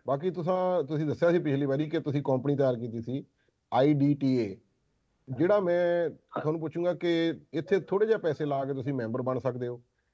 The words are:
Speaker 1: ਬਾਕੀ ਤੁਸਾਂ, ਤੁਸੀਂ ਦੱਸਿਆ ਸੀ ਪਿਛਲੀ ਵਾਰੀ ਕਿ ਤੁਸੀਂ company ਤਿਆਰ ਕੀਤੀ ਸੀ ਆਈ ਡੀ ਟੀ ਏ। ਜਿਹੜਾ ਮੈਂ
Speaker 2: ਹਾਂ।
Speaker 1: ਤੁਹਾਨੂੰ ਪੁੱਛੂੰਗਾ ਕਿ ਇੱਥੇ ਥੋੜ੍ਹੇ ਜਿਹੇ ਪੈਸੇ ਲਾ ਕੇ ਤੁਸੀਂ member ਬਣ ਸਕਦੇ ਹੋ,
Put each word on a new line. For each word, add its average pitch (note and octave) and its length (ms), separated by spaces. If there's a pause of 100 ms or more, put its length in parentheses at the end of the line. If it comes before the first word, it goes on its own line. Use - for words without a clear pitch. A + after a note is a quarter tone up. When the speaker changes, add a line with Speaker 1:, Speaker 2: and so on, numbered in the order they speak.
Speaker 1:
ਬਾਕੀ C#3+ 240
ਤੁਸਾਂ, F3+ 540
ਤੁਸੀਂ D3+ 220
ਦੱਸਿਆ E3+ 240
ਸੀ F3 80
ਪਿਛਲੀ C#3+ 280
ਵਾਰੀ D3 240
ਕਿ D#3+ 100
ਤੁਸੀਂ C#3+ 220
company C3+ 340
ਤਿਆਰ C3 180
ਕੀਤੀ A#2 260
ਸੀ B2+ 240 (480)
ਆਈ C#3 220
ਡੀ C#3+ 200
ਟੀ C3+ 220
ਏ। G2+ 220 (680)
ਜਿਹੜਾ E3+ 320
ਮੈਂ F3 500
Speaker 2:
ਹਾਂ। - 300
Speaker 1:
ਤੁਹਾਨੂੰ D#3 200
ਪੁੱਛੂੰਗਾ E3+ 340
ਕਿ E3+ 400 (180)
ਇੱਥੇ E3 280
ਥੋੜ੍ਹੇ G3+ 260
ਜਿਹੇ A3 120
ਪੈਸੇ D#3 260
ਲਾ C#3 200
ਕੇ C#3 100
ਤੁਸੀਂ C3+ 180
member B2 300
ਬਣ B2+ 160
ਸਕਦੇ B2 300
ਹੋ, A#2+ 140 (320)